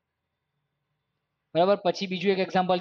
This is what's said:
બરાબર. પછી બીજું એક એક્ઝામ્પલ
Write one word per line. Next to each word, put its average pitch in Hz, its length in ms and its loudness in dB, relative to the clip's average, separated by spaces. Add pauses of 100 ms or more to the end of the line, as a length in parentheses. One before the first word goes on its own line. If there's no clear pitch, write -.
(1500)
બરાબર. 185 300 2
પછી 185 280 -2
બીજું 185 220 0
એક 185 120 -2
એક્ઝામ્પલ 185 340 0